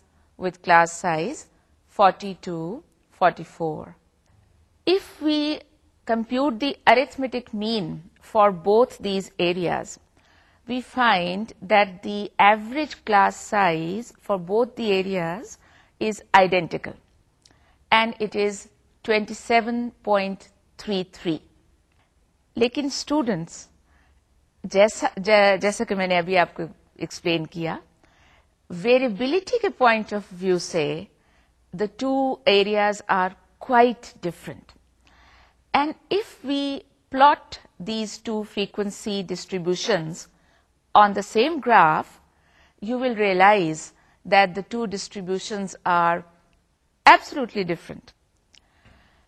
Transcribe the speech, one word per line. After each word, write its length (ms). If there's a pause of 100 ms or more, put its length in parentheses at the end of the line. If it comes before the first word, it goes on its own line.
(380)
with 240
class 380
size 480 (400)
forty 480
to 480 (260)
forty-four۔ 840 (920)
If 240 (120)
we 380 (460)
compute 540
the 180 (100)
arithmetic 640
mean 360 (320)
for 300
both 480
these 400
areas, 600 (680)
we 140
find 800
that 420
the 360
average 560 (100)
class 300
size 840
for 160
both 380
the 180
areas 640 (420)
is 240 (100)
identical, 600 (960)
and 280
it 160
is 340 (340)
twenty-seven 880 (180)
point 400 (280)
three 260 (160)
three۔ 200 (1160)
لیکن 300
اسٹوڈنٹس، 800 (1040)
جیسا، 360 (180)
جے-، 360
جیسا 280
کہ 60
میں 120
نے 100
ابھی 200
آپ 160
کو 100 (340)
ایکسپلین 560
کیا، 240 (1080)
ویریبلٹی 800
کے 60 (160)
point 340
of 160 (100)
view 160
سے 440 (760)
the 100
two 580
areas 560 (160)
are 140 (340)
quite 560
different. 520 (1000)
And 220 (140)
if 340
we 400 (260)
plot 500 (200)
these 380
two 260
frequency 800
distributions 1040 (640)
on 200
the 100
same 380
graph, 580 (640)
you 160
will 180
realize 800 (320)
that 300
the 80
two 240
distributions 880 (100)
are 400 (800)
absolutely 580
different. 480 (1160)